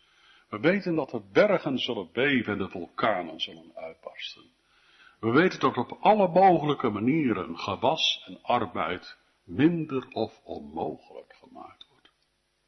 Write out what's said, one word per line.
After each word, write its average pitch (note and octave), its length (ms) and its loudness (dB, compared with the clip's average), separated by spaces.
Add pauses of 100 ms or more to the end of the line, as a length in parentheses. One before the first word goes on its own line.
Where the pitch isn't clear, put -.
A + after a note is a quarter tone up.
(500)
We G#2+ 100 -8
weten F3 360 0
dat D3+ 140 -4
de A2+ 120 -8 (100)
bergen D#3 460 2
zullen A2 340 -6
beven B2+ 420 0
en G2 60 -4
de F#2+ 100 -6
vulkanen F2 720 -4
zullen E2 360 -10
uitbarsten. - 840 -16 (600)
We A2+ 120 0
weten E3+ 280 4
dat C3+ 180 0
op A#2+ 140 -2
alle G3+ 360 4
mogelijke D#3+ 640 4
manieren G#2 680 0
gewas A2 680 -2
en F#2 160 -18
arbeid F#2 760 -4 (260)
minder C3+ 640 0
of - 360 -6
onmogelijk E2 880 -12
gemaakt - 560 -20
wordt. - 220 -20 (560)